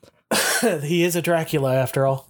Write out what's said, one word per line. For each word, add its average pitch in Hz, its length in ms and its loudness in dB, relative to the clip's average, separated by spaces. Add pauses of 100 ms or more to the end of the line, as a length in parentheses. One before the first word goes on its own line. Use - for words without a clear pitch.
(300)
<laughs> - 520 0
He 170 200 0
is 175 140 0
a 170 60 0
Dracula 156 520 0
after 135 320 0
all. 135 240 -2